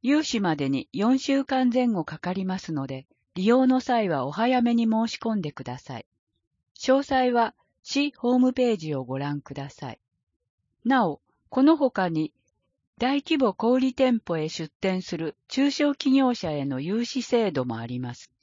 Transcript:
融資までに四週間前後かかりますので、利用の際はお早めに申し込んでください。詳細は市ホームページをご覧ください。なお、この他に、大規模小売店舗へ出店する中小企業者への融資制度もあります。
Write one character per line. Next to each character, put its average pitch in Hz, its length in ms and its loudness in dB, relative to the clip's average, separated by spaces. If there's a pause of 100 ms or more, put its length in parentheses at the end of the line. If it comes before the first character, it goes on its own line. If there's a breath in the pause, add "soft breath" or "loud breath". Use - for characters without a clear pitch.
融 285 200 2
資 240 160 -4
ま 180 160 0
で 143 140 -2
に 135 240 -2
四 240 260 2
週 269 280 0
間 262 260 0
前 247 160 2
後 190 160 -2
か 156 140 -10
か 180 160 -4
り 190 100 -4
ま 185 140 -4
す 165 160 -8
の 139 120 -4
で、 131 200 -10 (280)
利 185 120 -2
用 254 200 4
の 254 140 4
際 226 300 0
は 139 160 -2
お - 40 -6
早 240 300 0
め 240 140 2
に 233 100 2
申 226 240 0
し - 80 -10
込 226 200 -4
ん 196 40 -2
で 151 100 -6
く - 140 -14
だ 123 140 -10
さ 127 200 -12
い。 - 80 -16 (720)
詳 269 240 2
細 262 300 0
は 233 220 0 (280)
市 285 280 -2
ホ 247 240 -2
ー 254 40 4
ム 254 140 4
ペ 247 200 2
ー 214 40 0
ジ 156 180 -6
を 131 100 -4
ご 127 120 -6
覧 143 240 -4
く 139 140 -18
だ 139 160 -10
さ 127 220 -12
い。 - 80 -18 (840)
な 240 220 2
お、 156 160 -6 (260)
こ 262 140 0
の 311 160 6
他 202 320 0
に、 156 240 -2 (640)
大 277 240 0
規 320 160 -2
模 226 160 2
小 247 240 2
売 262 160 0
店 254 300 2
舗 170 120 -2
へ 156 140 -2
出 160 200 -8 (120)
店 190 180 0
す 180 160 -8
る 160 200 -6 (120)
中 277 220 2
小 294 240 0
企 269 240 2
業 254 160 4
者 175 160 -6
へ 143 160 -4
の 131 140 -4
融 208 260 -4
資 254 160 -6
制 226 280 0
度 135 140 -2
も 117 140 -4
あ 117 80 -8
り 123 120 -6
ま 123 160 -8
す。 - 160 -20 (120)